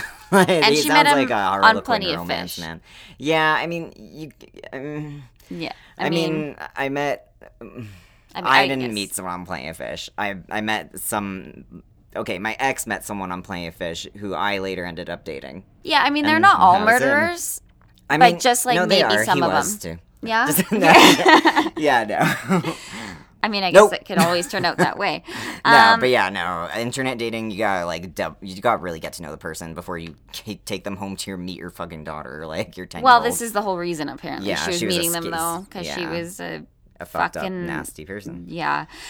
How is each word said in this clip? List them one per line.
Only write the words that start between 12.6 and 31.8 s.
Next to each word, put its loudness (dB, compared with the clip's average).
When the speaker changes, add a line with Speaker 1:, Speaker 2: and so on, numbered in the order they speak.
Speaker 1:
met -6
someone -8
on -8
Plenty -8
of -14
Fish -8
who -8
I -2
later -6
ended -10
up -10
dating. -14
Speaker 2:
Yeah, 0
I 2
mean, -2
they're 2
Speaker 1:
And 2
Speaker 2:
not 6
all 8
Speaker 1:
that 2
was 4
it. 0
Speaker 2:
murderers, -2
Speaker 1:
I 2
Speaker 2:
but 8
Speaker 1:
mean, -8
Speaker 2:
just, 2
like, 2
Speaker 1:
no, 4
they 4
Speaker 2:
maybe 2
Speaker 1:
are. 2
Speaker 2:
some 2
Speaker 1:
He 2
Speaker 2:
of 2
Speaker 1:
was 0
Speaker 2:
them. -8
Speaker 1:
too. -16
Speaker 2:
Yeah? 2
Speaker 1:
<laughs> 2
Just, 0
no. 6
Speaker 2:
<laughs> 6
Speaker 1:
Yeah, 4
no. 0
<laughs> -18
Speaker 2:
I 0
mean, -2
I 0
guess 10
Speaker 1:
Nope. 8
Speaker 2:
it -8
could -4
always 2
turn -2
out 0
that 2
way. -4
Speaker 1:
<laughs> -12
No, 6
Speaker 2:
Um, 8
Speaker 1:
but 2
yeah, 4
no. -4
Internet -4
dating, -6
you -8
gotta, 0
like, -8
dub-, -6
you -12
gotta 2
really -8
get -10
to -14
know -12
the -12
person -10
before -10
you -12
ca-, -12
take -8
them -8
home -10
to -10
your, -10
meet -10
your -12
fucking -14